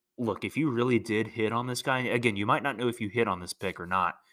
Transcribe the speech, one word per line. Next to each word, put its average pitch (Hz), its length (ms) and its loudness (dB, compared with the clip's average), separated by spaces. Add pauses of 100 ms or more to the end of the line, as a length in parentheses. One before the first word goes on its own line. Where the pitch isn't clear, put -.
(180)
look, 107 260 -2
if 98 140 -4
you 151 120 2
really 120 300 4
did 107 280 0
hit 107 260 0
on 123 140 -2
this 123 140 -4
guy, 131 180 0
again, 117 360 2
you 101 100 0
might 139 180 2
not 135 120 0
know 120 120 0
if 113 120 -2
you 107 100 -2
hit 110 180 2
on 90 120 0
this 87 140 -10
pick - 260 -6
or 87 60 -6
not 90 300 0 (180)